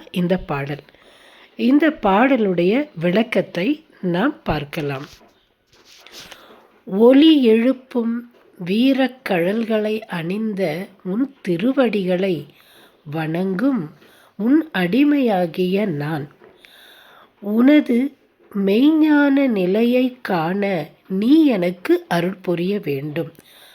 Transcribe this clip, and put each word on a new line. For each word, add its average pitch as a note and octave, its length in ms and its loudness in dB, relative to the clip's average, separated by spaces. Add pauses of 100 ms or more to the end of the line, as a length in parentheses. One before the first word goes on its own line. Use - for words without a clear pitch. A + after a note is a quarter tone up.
(120)
இந்த F3+ 260 0
பாடல். C#3+ 460 -8 (720)
இந்த C#4+ 340 2
பாடலுடைய A3 1080 2
விளக்கத்தை G3 880 -2 (180)
நாம் F#3+ 420 -2
பார்க்கலாம். C#3+ 640 -6 (1800)
"ஒலி C4+ 580 6
எழுப்பும் A#3 840 0 (360)
வீரக்கழல்களை A3 1300 -2
அணிந்த F#3 880 -6 (160)
உன் A3 380 -6
திருவடிகளை F#3+ 1040 -2 (580)
வணங்கும் F3 840 -4 (460)
உன் C#4+ 380 0
அடிமையாகிய F#3+ 1120 0
நான். D3 420 -6 (1120)
உனது B3 760 2 (520)
மெய்ஞான C#4+ 840 2
நிலையை A#3+ 720 0
காண F#3 640 -4 (200)
நீ B3 380 4
எனக்கு G#3 640 0
அருள் F3 340 -4
புரிய F3+ 380 -4
வேண்டும். C#3+ 520 -8 (440)